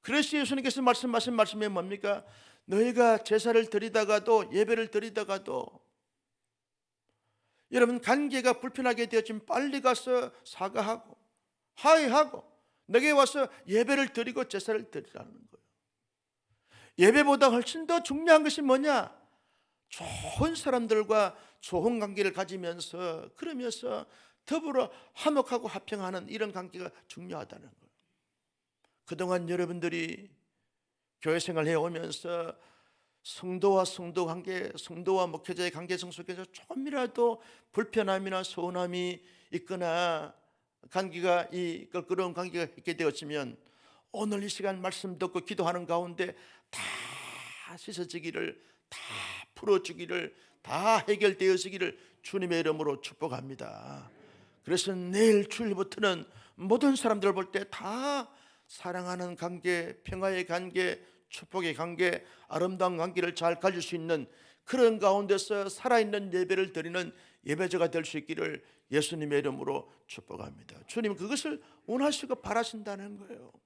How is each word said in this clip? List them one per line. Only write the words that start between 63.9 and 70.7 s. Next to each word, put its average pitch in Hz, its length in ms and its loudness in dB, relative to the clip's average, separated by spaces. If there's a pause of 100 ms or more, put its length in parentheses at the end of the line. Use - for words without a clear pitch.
있는 160 320 -2 (360)
그런 233 360 4
가운데서 196 720 2
살아있는 208 640 2
예배를 185 400 0
드리는 170 380 -4 (340)
예배자가 170 460 2
될 165 140 -2
수 156 120 -8
있기를 156 460 -6 (280)
예수님의 147 480 0
이름으로 139 520 -4 (160)
축복합니다. - 800 -16